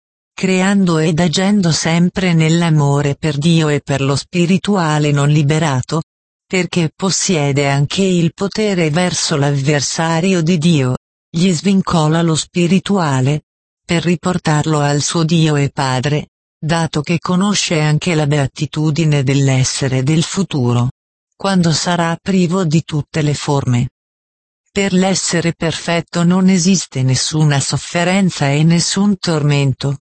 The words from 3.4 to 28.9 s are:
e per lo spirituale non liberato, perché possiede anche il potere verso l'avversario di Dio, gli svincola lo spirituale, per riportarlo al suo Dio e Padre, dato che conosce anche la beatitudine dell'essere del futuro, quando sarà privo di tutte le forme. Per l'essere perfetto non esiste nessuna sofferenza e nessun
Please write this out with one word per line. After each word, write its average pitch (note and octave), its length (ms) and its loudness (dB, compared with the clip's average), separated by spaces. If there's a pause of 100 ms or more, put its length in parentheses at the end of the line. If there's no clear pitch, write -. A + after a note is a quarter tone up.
e C#3+ 120 0
per C#3 200 -4
lo C3+ 140 0
spirituale E3 960 0
non C#3+ 180 2
liberato, D3+ 760 0 (420)
perché E3+ 500 -2
possiede C#3+ 720 0
anche C#3+ 360 0
il F3 300 0
potere G3 560 -2
verso F3 480 -2
l'avversario D#3 1040 0
di E3+ 160 0
Dio, C#3+ 380 2 (340)
gli E3+ 220 0
svincola E3+ 680 0
lo E3 140 2
spirituale, D#3 1080 0 (400)
per E3+ 200 -2
riportarlo D#3+ 760 0
al C#3+ 220 0
suo E3 220 -2
Dio D#3 320 2
e C#3+ 180 0
Padre, C3+ 560 -2 (280)
dato D#3+ 440 -2
che E3 180 -2
conosce F#3 600 0
anche D3+ 360 0
la D3+ 120 0
beatitudine D3 960 0
dell'essere C3 800 0
del D3+ 200 0
futuro, B2 640 -2 (460)
quando F3+ 380 0
sarà E3+ 480 -2
privo F#3 420 0
di D#3+ 200 0
tutte D#3 380 -6
le D3 120 0
forme. C3 560 -2 (840)
Per G3 220 -2
l'essere F3+ 600 0
perfetto E3+ 720 -4
non F#3 260 4
esiste F3+ 540 0
nessuna C#3+ 560 0
sofferenza F3 880 0
e D3 140 2
nessun F#3 540 2